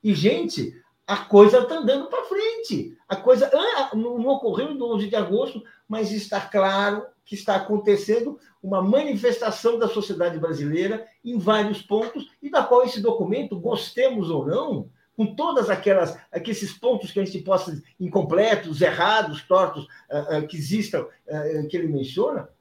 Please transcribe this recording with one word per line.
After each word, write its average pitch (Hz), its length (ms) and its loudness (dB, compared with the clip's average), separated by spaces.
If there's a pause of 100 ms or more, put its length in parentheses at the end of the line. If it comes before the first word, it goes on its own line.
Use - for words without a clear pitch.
E, 214 100 2
gente, 202 600 0 (320)
a 202 120 -2
coisa 214 460 10
tá 320 120 -4
andando 277 320 0
pra 508 160 -4
frente. 440 720 -4 (100)
A 196 60 -4
coisa, 254 400 6
ah, 311 400 0
não, 240 240 -2
não 240 120 -2
ocorreu 269 440 -2
no 240 180 -4
onze 208 140 -2
de 196 80 -4
agosto, 214 480 -2 (240)
mas 214 240 -4
está 202 300 -4
claro 202 640 0 (180)
que - 100 -12
está 196 220 -2
acontecendo 214 840 0 (240)
uma 190 200 -2
manifestação 233 960 0
da 226 100 0
sociedade 175 500 -2
brasileira 165 680 -4 (180)
em 240 140 -6
vários 208 420 0
pontos, 226 500 -4 (120)
e 285 80 -12
da 285 120 2
qual 247 200 6
esse 220 180 -2
documento, 202 580 -2
gostemos 190 720 -2
ou 139 160 -2
não, 185 440 -4 (260)
com 214 180 -2
todas 285 360 0
aquelas, 190 480 0 (140)
aqueles 202 400 -6
pontos - 400 -2
que 202 80 -2
a 190 40 0
gente 185 180 -8
possa, 175 380 -2 (200)
incompletos, 180 800 0
errados, 175 640 2
tortos, 185 440 2 (240)
ah, 147 200 -4
ah, 151 120 0
que 156 140 -10
existam, 160 500 -2 (220)
ah, 151 400 -4
que 180 80 -6
ele 165 120 -2
menciona 156 600 -2 (120)